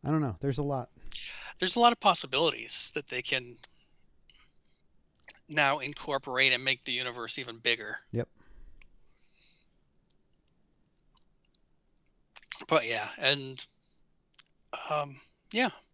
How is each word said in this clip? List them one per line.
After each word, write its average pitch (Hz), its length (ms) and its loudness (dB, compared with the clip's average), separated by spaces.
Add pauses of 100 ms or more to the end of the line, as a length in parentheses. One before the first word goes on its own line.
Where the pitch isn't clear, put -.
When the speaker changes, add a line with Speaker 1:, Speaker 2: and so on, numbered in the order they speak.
Speaker 1:
I 165 60 0
don't 156 100 4
know. 123 200 -2
There's 139 180 0
a 147 40 -2
lot. 135 280 -4 (680)
Speaker 2:
There's 185 180 0
a 240 40 4
lot 240 120 10
of - 80 -4
possibilities 139 960 2
that 147 140 -4
they 127 140 -4
can 123 340 -4 (1900)
now 147 320 2
incorporate 135 720 2
and 127 120 0
make 135 200 0
the 135 80 -4
universe 120 460 -4
even 117 200 -8
bigger. 113 380 -2 (160)
Speaker 1:
Yep. 117 160 -2 (4000)
Speaker 2:
But 147 180 4
yeah, 110 220 -2 (100)
and, 135 460 0 (1300)
um, 143 260 -4 (360)
yeah. 220 180 2 (240)